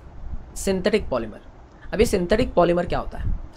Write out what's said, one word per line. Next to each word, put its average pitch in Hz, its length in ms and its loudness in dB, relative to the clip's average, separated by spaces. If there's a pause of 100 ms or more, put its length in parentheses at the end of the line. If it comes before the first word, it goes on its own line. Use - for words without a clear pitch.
(680)
synthetic 196 320 2
polymer। 113 380 -4 (560)
अब 185 60 4
ये 233 60 6
synthetic 208 480 2
polymer 175 320 4
क्या 147 120 -2
होता - 200 -8
है? - 380 -2